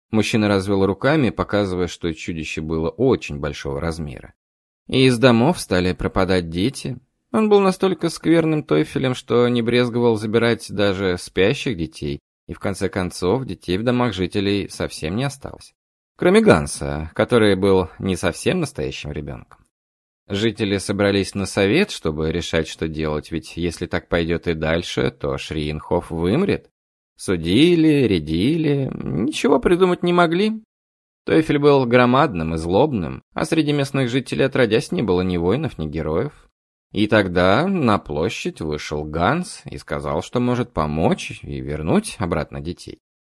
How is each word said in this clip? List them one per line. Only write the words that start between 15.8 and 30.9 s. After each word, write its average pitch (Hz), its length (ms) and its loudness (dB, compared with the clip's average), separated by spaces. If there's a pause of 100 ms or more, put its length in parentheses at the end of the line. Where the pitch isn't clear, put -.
Кроме 190 240 4
Ганса, 78 720 0
который 107 420 4
был 92 420 2
не 95 180 -2
совсем 110 440 -2
настоящим 73 520 -6
ребёнком. 71 540 -12 (640)
Жители 101 500 -2
собрались 98 560 0
на 98 100 -2
совет, 104 460 2
чтобы 78 420 -4
решать, 82 360 -2
что - 200 -6
делать, 76 420 -4
ведь 78 280 -8
если 85 260 -4
так 85 240 -6
пойдёт 85 400 -2
и 82 60 0
дальше, 80 560 -2
то 69 260 -6
Шриенхоф 78 720 -4
вымрет. 92 600 -2 (480)
Судили, 143 880 2
рядили, 123 880 0
ничего 247 640 -2
придумать 180 420 2
не 175 120 0
могли. 180 480 2 (640)